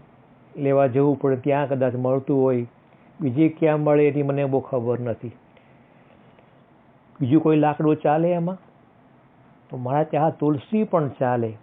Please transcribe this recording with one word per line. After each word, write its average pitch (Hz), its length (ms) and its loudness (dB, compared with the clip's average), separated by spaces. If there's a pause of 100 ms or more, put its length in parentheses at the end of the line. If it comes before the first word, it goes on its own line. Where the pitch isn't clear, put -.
(580)
લેવા 139 300 2
જવું 139 300 2
પડે, 135 200 0
ત્યાં 139 320 -2
કદાચ 127 260 -2
મળતું 131 420 -2
હોય, 131 300 0 (540)
બીજે 147 280 2
ક્યાં 156 320 0
મળે 147 280 4
એની 143 140 -2
મને 139 220 -2
બહુ 135 160 0
ખબર 120 400 -4
નથી. 117 320 -8 (1900)
બીજું 147 220 2
કોઈ 156 140 2
લાકડું 151 400 0
ચાલે 160 360 0
એમાં?" 175 260 -4 (1120)
તો 135 60 -12
મહારાજ 135 300 -2
કે 156 120 -4
"હા, 156 120 2
તુલસી 151 540 -2
પણ 165 240 0
ચાલે 120 440 -2 (100)